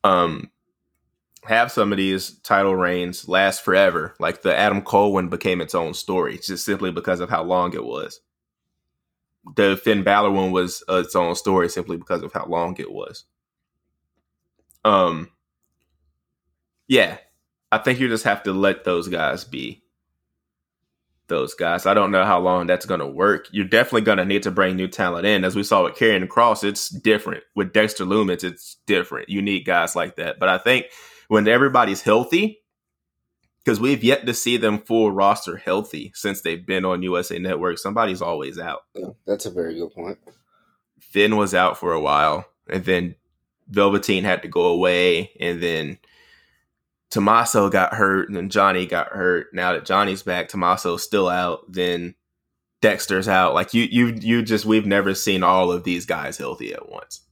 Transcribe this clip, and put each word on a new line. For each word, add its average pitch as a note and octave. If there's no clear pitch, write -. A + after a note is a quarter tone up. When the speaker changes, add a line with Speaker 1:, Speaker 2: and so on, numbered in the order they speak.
Speaker 1:
Um, F2
have A#2
some G#2
of G2
these F#2+
title G2
reigns F2+
last F#2+
forever. F2+
Like, D#2+
the F2+
Adam G2+
Cole G#2
one F#2
became F2
its D#2+
own E2
story F2
just -
simply G2
because F2
of F2+
how E2
long F2+
it C2+
was. A#1+
The G2
Finn G#2
Balor G2+
one F#2+
was, F2+
uh, F#2
its -
own F2
story F#2
simply F2
because E2+
of E2+
how -
long E2+
it -
was. -
Um, F2+
yeah, A#2
I A2
think B2+
you C3
just A2+
have G#2
to F#2+
let G2
those F2
guys E2
be C2
those C#2
guys. F2
I G2
don't G2+
know F#2+
how F#2
long F2+
that's F2+
gonna E2
work. F2
You're G2
definitely A#2
gonna G2+
need G2
to G2+
bring F#2
new F#2
talent F2+
in. G2+
As F#2
we G2+
saw G2
with -
Karrion G2+
Kross, A#2
it's G2+
different. -
With F#2+
Dexter G#2+
Lumis, F#2+
it's -
different. F2+
You G2
need G2
guys F2
like F2
that. D#2+
But F#2
I F#3
think B2
when G#2+
everybody's A#2+
healthy, E3+
'cause A2
we've B2+
yet B2
to A#2+
see A#2+
them G#2+
full A2
roster G2
healthy F#2
since G2
they've E2+
been F#2+
on F2+
U F2+
S F2
A E2+
Network, F2+
somebody's G2
always E2
out. E2
Speaker 2:
Yeah, F#2
that's G2+
a G#2
very E2+
good E2+
point. -
Speaker 1:
Finn G#2
was G2
out F2+
for F2
a D#2+
while, D2+
and F#2
then F2+
Velveteen G2
had F#2
to -
go F2
away, F2+
and F2
then D#2+
Tommaso G#2+
got F#2+
hurt, F#2+
and G2+
then F#2
Johnny F#2+
got E2+
hurt. F2+
Now F2+
that D#2+
Johnny's F#2+
back, F2+
Tommaso's F2+
still F#2+
out, F2+
then F2
Dexter's F#2+
out. F#2
Like, F2+
you, A#2
you, A#2+
you A#2
just, G#2+
we've A2
never G2
seen F#2+
all F2+
of F2
these F2
guys D#2
healthy B1
at G1+
once. -